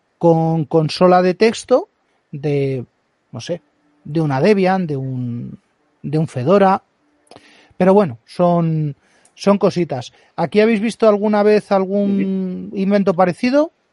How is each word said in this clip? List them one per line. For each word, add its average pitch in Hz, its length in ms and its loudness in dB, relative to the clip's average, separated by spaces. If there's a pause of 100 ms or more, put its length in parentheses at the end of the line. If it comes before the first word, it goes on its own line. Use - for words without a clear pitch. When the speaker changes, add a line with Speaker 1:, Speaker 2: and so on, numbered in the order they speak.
(200)
Speaker 1:
Con 165 440 2
consola 180 580 2
de 180 120 0
texto 240 560 0 (420)
de, 139 540 -4 (480)
no 117 80 -14
sé, 170 200 -8 (440)
de 156 160 -4
una 143 180 -2
Debian, 190 480 2
de 147 80 -6
un, 127 640 -8 (420)
de 147 160 -4
un 160 120 -2
Fedora. 190 520 2 (960)
Pero 190 180 2
bueno, 180 320 2
son, 165 680 0 (400)
son 202 220 2
cositas. 165 560 -4 (240)
¿Aquí 175 240 0
habéis 220 180 2
visto 220 300 0
alguna 208 340 0
vez 214 300 2
algún 190 960 -2
Speaker 2:
Ujú. 208 80 -10
Speaker 1:
invento 196 360 0
parecido? 247 600 0 (200)